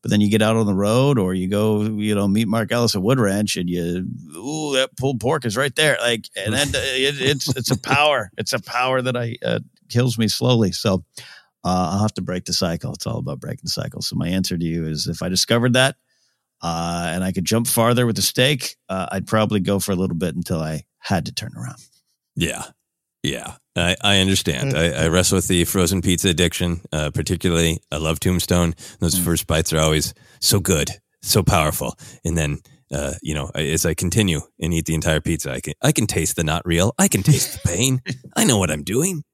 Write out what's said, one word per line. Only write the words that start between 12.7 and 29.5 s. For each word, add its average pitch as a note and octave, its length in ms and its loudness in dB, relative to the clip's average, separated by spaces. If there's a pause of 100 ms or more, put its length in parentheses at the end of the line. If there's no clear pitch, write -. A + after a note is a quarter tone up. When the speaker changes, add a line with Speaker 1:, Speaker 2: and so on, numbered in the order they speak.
Speaker 1:
It's - 140 -8
all A#2 100 -4
about B2 220 -6
breaking - 240 -10
the - 60 -8
cycle. - 320 -8
So - 120 -6
my E2+ 140 -2
answer F#2 280 -2
to E2+ 80 -2
you E2 220 -2
is, D#2 220 -4
if E2+ 120 -6
I F2 80 -4
discovered A#2 440 2
that, B2+ 240 4 (640)
uh, E2+ 500 -2
and F2+ 120 -2
I F#2 80 -2
could F#2 120 -2
jump A2+ 220 0
farther A#2+ 400 2
with A2+ 100 0
the G2 60 -2
steak, C3 540 0 (120)
uh, F#2+ 220 -4
I'd F#2+ 160 -4
probably G#2+ 340 2
go G2 180 0
for G2 140 -2
a F#2 40 0
little F#2 200 0
bit F2 180 -2
until E2+ 260 -4
I D#2 240 -6 (140)
had - 280 -2
to - 80 -10
turn A2+ 220 -10
around. B2 280 -14 (500)
Speaker 2:
Yeah. - 300 -4 (580)
Yeah. - 320 -6 (200)
I, F2+ 280 2
I G2+ 180 4
understand. F#2+ 520 0
Speaker 1:
Mm. D#2 220 2
Speaker 2:
I, D#2 100 2
I E2 40 4
wrestle F2+ 280 4
with F2+ 120 0
the F2 160 4
frozen F#2 360 0
pizza F2+ 280 2
addiction, F2 520 0 (120)
uh, D2+ 180 -2
particularly. E2 680 0 (100)
I D2+ 60 -6
love D#2+ 240 -2
Tombstone. F2 540 2 (260)
Those E2 160 0
Speaker 1:
Mm. F2+ 80 0
Speaker 2:
first E2 220 0
bites D#2+ 260 0